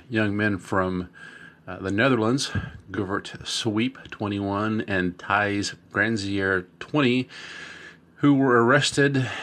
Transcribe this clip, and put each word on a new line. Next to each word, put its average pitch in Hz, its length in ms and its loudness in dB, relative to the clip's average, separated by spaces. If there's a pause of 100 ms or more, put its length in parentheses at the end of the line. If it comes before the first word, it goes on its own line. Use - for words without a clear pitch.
young 107 260 0
men 104 220 0
from, 92 520 -2 (580)
uh, 92 100 -12
the 98 140 -4
Netherlands, 117 580 2 (400)
Govert 98 560 -6
Sweep, 113 540 -2 (100)
twenty-one, 101 800 -2
and 92 320 -2
Thijs 101 560 0 (160)
Granzier, 98 760 0 (140)
twenty, 127 500 0 (840)
who 143 180 4
were 131 320 6
arrested, 139 600 4 (180)